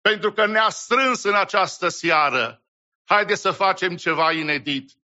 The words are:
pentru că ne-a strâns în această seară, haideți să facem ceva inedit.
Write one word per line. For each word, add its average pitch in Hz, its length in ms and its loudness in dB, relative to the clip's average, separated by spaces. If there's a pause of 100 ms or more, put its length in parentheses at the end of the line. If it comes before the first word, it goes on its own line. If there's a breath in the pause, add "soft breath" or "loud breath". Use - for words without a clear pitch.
pentru 208 320 0
că 214 140 2
ne-a 220 220 2
strâns 254 540 0
în 202 120 0
această 190 540 0
seară, 143 760 0 (420)
haideți 208 360 2
să 190 100 0
facem 185 460 0
ceva 160 360 0
inedit. 147 580 -4 (140)